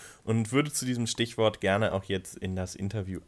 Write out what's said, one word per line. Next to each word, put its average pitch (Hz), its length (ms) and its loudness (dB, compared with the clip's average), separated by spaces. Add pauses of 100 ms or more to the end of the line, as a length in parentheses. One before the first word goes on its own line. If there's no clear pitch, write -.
(240)
und 110 280 2
würde 147 200 2
zu - 140 -4
diesem 120 220 0
Stichwort 113 520 2
gerne 98 340 4
auch 95 100 -2
jetzt 95 320 -4
in 92 200 -4
das 92 200 -4
Interview 95 520 -4